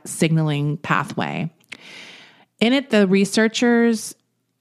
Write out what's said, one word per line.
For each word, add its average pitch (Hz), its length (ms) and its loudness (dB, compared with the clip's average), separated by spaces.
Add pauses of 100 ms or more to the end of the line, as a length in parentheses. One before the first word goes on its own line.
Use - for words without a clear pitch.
Signaling 151 760 0
Pathway. 85 720 -4 (1080)
In 226 120 2
it, 269 180 -2
the 208 160 4
researchers, 220 1080 2 (460)